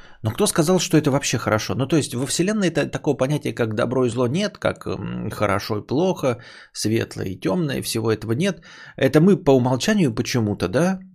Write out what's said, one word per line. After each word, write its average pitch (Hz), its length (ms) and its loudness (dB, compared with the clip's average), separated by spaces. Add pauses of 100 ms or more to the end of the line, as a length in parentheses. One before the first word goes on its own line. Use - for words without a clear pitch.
(220)
Но 110 100 -2
кто 202 140 0
сказал, 175 340 2
что - 160 2
это 151 140 4
вообще 131 280 0
хорошо? 107 360 0
Ну, 120 120 0
то 165 100 0
есть - 180 0
во 135 120 -4
Вселенной 196 420 0
это, 160 200 -2
такого 143 280 -2
понятия, 139 360 -2
как 113 220 -2
добро 123 320 2
и - 20 0
зло, 120 180 0
нет, 180 320 -2
как, - 280 -4
м, 117 440 -6
хорошо 104 480 -2
и - 80 -8
плохо, 151 560 0 (300)
светлое 107 540 -2
и 98 100 -8
тёмное, 170 440 -2
всего 113 300 -2
этого 110 220 -2
нет. 180 300 -2 (340)
Это 143 240 4
мы 185 160 8
по - 160 4
умолчанию 131 600 2
почему-то, 107 540 0
да, 175 320 0 (140)